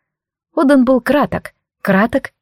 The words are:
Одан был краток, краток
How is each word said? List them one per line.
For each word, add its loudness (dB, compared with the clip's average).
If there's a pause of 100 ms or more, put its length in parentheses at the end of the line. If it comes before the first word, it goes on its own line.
(560)
Одан 2
был 0
краток, -4 (280)
краток -2 (100)